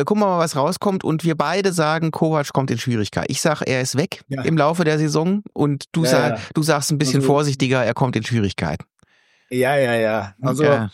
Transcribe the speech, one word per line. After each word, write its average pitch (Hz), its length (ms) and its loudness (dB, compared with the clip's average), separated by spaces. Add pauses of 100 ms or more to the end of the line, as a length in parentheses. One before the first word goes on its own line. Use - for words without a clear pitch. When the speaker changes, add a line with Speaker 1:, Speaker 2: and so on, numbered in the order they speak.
Speaker 1:
äh, - 20 0
gucken 208 200 0
wir 202 40 2
mal, 180 120 2
was 165 180 0
rauskommt 185 480 -2
und 156 180 -2
wir 165 140 0
beide 180 340 0
sagen, 160 400 0
Kovac 156 400 0
kommt 135 180 0
in 123 80 0
Schwierigkeit. 110 520 -2
Ich 131 100 -4
sag, 151 220 0
er 131 180 -2
ist 131 160 -4
weg 151 320 -4
Speaker 2:
Ja. 135 160 -8
Speaker 1:
im 151 140 2
Laufe 160 260 2
der 156 160 2
Saison 156 420 0 (120)
und 143 400 -2
du 165 100 2
Speaker 2:
Ja, 123 60 2
Speaker 1:
sa-, 139 220 4
Speaker 2:
ja. 110 80 -4 (140)
Speaker 1:
du 160 80 0
sagst 147 300 0
ein 147 60 0
bisschen 139 240 2
Speaker 2:
Also 135 60 2
Speaker 1:
vorsichtiger, 139 580 2
er 113 80 0
kommt 127 240 0
in 110 60 -2
Schwierigkeiten. 98 600 -2 (680)
Speaker 2:
Ja, 127 280 2
ja, 123 180 2
ja. 110 460 0
Also, 131 240 0
Speaker 1:
Ja. 113 280 2